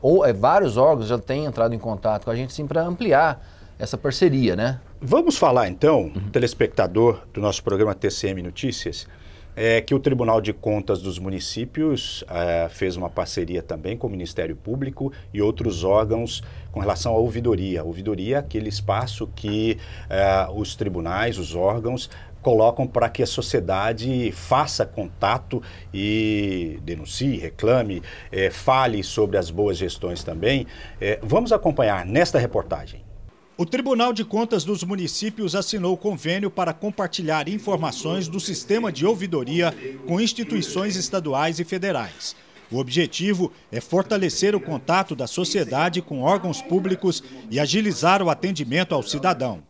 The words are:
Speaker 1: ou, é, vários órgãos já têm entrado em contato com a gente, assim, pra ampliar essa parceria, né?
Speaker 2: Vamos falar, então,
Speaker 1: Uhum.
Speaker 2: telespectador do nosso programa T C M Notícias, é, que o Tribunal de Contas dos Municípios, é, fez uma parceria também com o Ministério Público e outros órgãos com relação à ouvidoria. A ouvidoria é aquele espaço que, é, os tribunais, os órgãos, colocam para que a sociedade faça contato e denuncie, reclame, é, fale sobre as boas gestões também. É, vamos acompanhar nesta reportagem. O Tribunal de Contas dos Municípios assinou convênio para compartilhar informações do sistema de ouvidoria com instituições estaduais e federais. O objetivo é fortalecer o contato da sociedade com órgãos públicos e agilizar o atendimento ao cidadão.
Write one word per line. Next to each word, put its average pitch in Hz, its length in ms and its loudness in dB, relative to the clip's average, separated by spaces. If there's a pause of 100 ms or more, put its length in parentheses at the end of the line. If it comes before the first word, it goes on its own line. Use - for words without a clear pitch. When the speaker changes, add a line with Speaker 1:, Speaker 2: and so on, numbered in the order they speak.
Speaker 1:
ou, 151 240 6
é, 127 60 8
vários 123 460 4
órgãos 127 320 6
já 120 100 2
têm 143 260 -2
entrado 117 300 2
em 110 40 -4
contato 107 440 -2
com 117 80 -4
a 113 40 0
gente, 127 160 -6
assim, 151 140 -6
pra 160 160 0
ampliar 165 640 2 (320)
essa 110 200 -4
parceria, 135 580 4
né? 123 240 0 (220)
Speaker 2:
Vamos 285 360 4
falar, 127 300 6
então, 98 480 4
Speaker 1:
Uhum. 101 160 -4
Speaker 2:
telespectador 113 880 2 (140)
do 101 80 -4
nosso 104 200 0
programa 101 320 2
T 98 160 -2
C 98 200 -2
M 95 120 -4
Notícias, - 640 -6 (540)
é, 113 220 6
que - 140 0
o 139 40 4
Tribunal 120 400 4
de 104 140 -2
Contas 104 480 0
dos 90 160 -6
Municípios, 117 1120 -4
é, 85 400 0
fez 92 260 -2
uma 87 140 -4
parceria 87 540 -4
também 85 340 -6
com - 80 -8
o 117 40 -2
Ministério 85 460 -6
Público 135 560 -6 (220)
e 101 80 -2
outros 104 420 0
órgãos 110 600 2 (280)
com - 80 -6
relação 104 360 0
à - 20 4
ouvidoria. 107 640 0
A - 20 -6
ouvidoria 95 520 -4
é 143 40 2
aquele 110 300 -6
espaço 104 680 -2
que, 107 440 0 (320)
é, 95 440 4
os 107 200 -4
tribunais, 95 640 -2
os 80 160 -6
órgãos, 110 520 0 (320)
colocam 117 460 4
para 117 240 2
que - 140 0
a - 40 0
sociedade 113 1040 0
faça 135 540 0
contato 107 720 -2 (320)
e 101 920 0
denuncie, 85 540 -4
reclame, 104 680 0 (280)
é, 95 200 2
fale 127 520 2
sobre 101 360 2
as 85 100 -4
boas 95 260 0
gestões 87 480 -6
também. 104 440 0 (340)
É, 101 220 0
vamos 202 280 2
acompanhar 107 540 2
nesta 147 320 2
reportagem. 95 640 -4 (560)
O 175 60 0
Tribunal 247 480 2
de 214 100 -2
Contas 220 400 0
dos 180 200 -4
Municípios 190 720 -4
assinou 185 420 -2
convênio 190 520 -2
para 170 240 -2
compartilhar 160 760 -2
informações 180 800 -2
do 175 120 -6
sistema 202 520 -2
de 135 120 -4
ouvidoria 170 720 0 (320)
com 175 160 0
instituições 208 720 -2
estaduais 160 640 -2
e 175 40 -2
federais. 170 720 -4 (360)
O 117 60 -2
objetivo 170 760 0 (200)
é 113 100 -4
fortalecer 190 760 2
o 190 60 0
contato 160 540 0
da 123 100 -4
sociedade 170 760 0
com 135 180 -6
órgãos 175 400 2
públicos 180 600 0 (260)
e 117 100 0
agilizar 185 640 4
o 175 80 2
atendimento 156 640 0
ao 139 80 2
cidadão. 127 680 -2